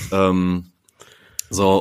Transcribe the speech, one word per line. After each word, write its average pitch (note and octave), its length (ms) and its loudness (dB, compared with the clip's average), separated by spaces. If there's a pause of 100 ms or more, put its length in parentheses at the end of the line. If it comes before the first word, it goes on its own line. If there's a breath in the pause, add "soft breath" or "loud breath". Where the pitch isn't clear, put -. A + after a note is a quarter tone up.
(120)
Ähm, F#2 600 0 (800 loud breath)
so, G2 300 2